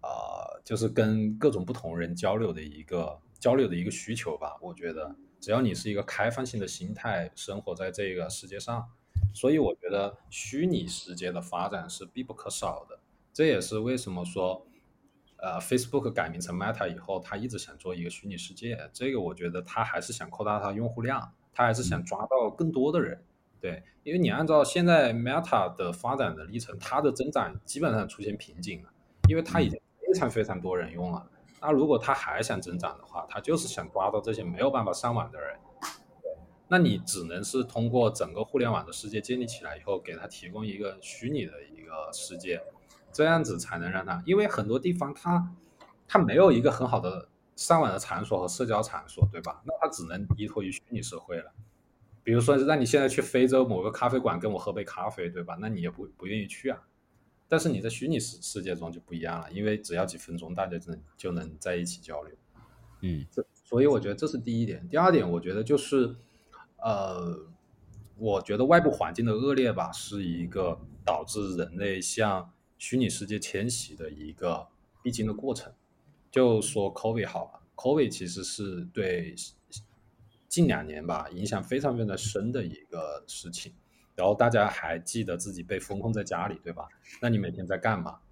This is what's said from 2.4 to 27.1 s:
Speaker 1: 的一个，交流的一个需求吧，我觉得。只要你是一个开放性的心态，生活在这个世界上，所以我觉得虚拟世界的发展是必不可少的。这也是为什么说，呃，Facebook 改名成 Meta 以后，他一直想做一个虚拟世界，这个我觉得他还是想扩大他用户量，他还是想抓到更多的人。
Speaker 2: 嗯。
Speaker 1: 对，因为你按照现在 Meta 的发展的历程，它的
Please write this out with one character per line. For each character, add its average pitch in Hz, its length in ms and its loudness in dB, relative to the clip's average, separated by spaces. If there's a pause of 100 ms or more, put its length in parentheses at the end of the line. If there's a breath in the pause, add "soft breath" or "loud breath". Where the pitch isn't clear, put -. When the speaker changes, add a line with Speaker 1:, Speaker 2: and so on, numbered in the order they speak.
Speaker 1:
的 78 100 -8
一 76 220 -14
个， 82 340 -4 (220)
交 123 160 4
流 131 100 4
的 87 80 -2
一 87 80 -2
个 98 80 -2
需 - 240 -6
求 82 220 -4
吧， 73 240 -8
我 87 120 -12
觉 85 200 -8
得。 78 240 -8 (220)
只 - 140 -2
要 120 80 4
你 110 140 2
是 104 160 -6
一 104 40 -2
个 98 80 -2
开 - 280 0
放 131 140 -4
性 120 140 -6
的 98 80 -4
心 90 280 -8
态， 90 420 -4
生 98 240 -8
活 90 140 -8
在 92 160 -6
这 95 240 -4
个 85 140 -4
世 - 200 -10
界 98 100 -12
上， 117 260 -6 (500 loud breath)
所 - 160 2
以 156 80 6
我 104 160 4
觉 - 160 -8
得 101 260 0 (120)
虚 147 380 -4
拟 107 220 0
世 - 260 -10
界 90 160 -6
的 87 100 -4
发 87 280 -4
展 85 200 -6
是 92 180 -12
必 127 160 -10
不 127 100 -10
可 - 180 -12
少 76 380 -6
的。 - 100 -20 (360)
这 151 100 2
也 123 160 4
是 107 180 -4
为 123 180 0
什 120 140 -6
么 90 140 -4
说， 92 420 -2 (720 soft breath)
呃， 90 240 -6
Facebook 127 500 0
改 85 200 -2
名 85 100 -8
成 87 160 -6
Meta 98 360 -2
以 87 60 -10
后， 95 220 -4
他 101 160 -10
一 110 100 -6
直 110 120 -6
想 - 180 -12
做 90 180 -8
一 87 80 -6
个 85 80 -6
虚 - 160 -14
拟 98 100 -8
世 85 180 -12
界， 110 400 -8
这 135 180 -2
个 120 80 0
我 85 120 -4
觉 87 180 -6
得 90 120 -4
他 110 220 0
还 87 160 -2
是 - 120 -10
想 - 180 -10
扩 - 140 -6
大 104 140 0
他 101 140 -2
用 110 160 -2
户 120 140 -6
量， 123 280 -4 (220)
他 123 120 2
还 117 80 4
是 120 100 0
想 92 200 0
抓 101 240 -4
到 123 240 4
更 165 220 0
多 143 180 4
的 165 100 4
人。 - 160 -2
Speaker 2:
嗯。 - 80 -20 (360)
Speaker 1:
对， 90 220 -6 (200 soft breath)
因 147 120 -4
为 180 40 4
你 147 120 4
按 135 140 2
照 151 200 8
现 175 200 4
在 156 280 8
Meta 117 640 2
的 90 160 0
发 120 240 -2
展 117 180 0
的 80 120 -12
历 107 120 -6
程， 117 220 -10
它 135 200 0
的 143 120 6